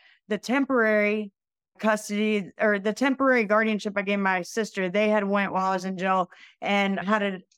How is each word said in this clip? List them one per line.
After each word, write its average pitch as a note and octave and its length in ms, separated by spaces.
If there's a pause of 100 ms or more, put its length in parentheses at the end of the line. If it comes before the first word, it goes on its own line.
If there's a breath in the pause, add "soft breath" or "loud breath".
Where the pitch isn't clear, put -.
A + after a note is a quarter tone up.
(280 soft breath)
the G#3 100
temporary G#3+ 920 (460)
custody G#3+ 800
or G#3 220
the G3+ 140
temporary C4 500
guardianship G#3+ 540
I G3+ 60
gave G3+ 160
my F#3 240
sister, G3+ 440
they G#3 220
had G#3+ 160
went G3 260
while F#3+ 200
I - 20
was F#3 100
in F#3+ 140
jail F#3 320 (320 loud breath)
and G3 360
had G#3 240
it G3 200 (160)